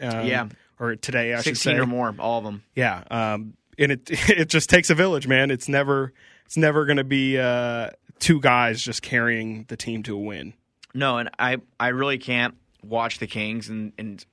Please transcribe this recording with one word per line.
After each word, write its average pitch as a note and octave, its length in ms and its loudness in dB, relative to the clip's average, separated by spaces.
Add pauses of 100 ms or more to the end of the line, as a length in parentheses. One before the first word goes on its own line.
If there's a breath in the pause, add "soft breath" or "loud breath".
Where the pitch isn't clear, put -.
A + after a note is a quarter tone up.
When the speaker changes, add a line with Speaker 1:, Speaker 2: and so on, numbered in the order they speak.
Speaker 1:
Um, A#2 260 -4
Speaker 2:
Yeah. B2 220 -2 (320 soft breath)
Speaker 1:
or A#2 160 -4
today, A#2+ 380 -2
I - 40 -2
should B2 180 -2
Speaker 2:
Sixteen B2+ 200 0
Speaker 1:
say. - 40 2
Speaker 2:
or C3 60 2
more, B2 320 -2
all A#2 200 -2
of G#2+ 80 -6
'em. G#2 160 -10 (120)
Speaker 1:
Yeah. A2 360 -2
Um, A2 440 -4 (240)
and C#3+ 140 4
it, - 180 -6
<laughs> E3 200 2
it E3+ 180 2
just D#3 220 0
takes F3+ 180 6
a E3+ 60 4
village, D#3 320 2
man. C3+ 240 4
It's B2+ 180 -4
never, C#3 460 0 (320 soft breath)
it's - 100 -14
never D3+ 300 4
gonna C#3 180 2
be, C3+ 340 2
uh, A#2+ 520 0 (300)
two D#3+ 200 6
guys B2 420 4
just - 200 -6
carrying A2+ 640 -2
the A#2+ 80 -10
team A2+ 280 -6
to G#2+ 100 -8
a G2+ 40 -6
win. G2+ 360 -10 (400)
Speaker 2:
No, C3 240 0
and A#2 100 -4 (100)
I, B2 200 0 (200)
I A#2+ 100 0
really C3+ 280 0
can't B2 380 -2 (280)
watch A2+ 360 -4
the A2+ 80 -6
Kings A2 420 -6
and, G#2+ 300 -8
and, G#2+ 340 -14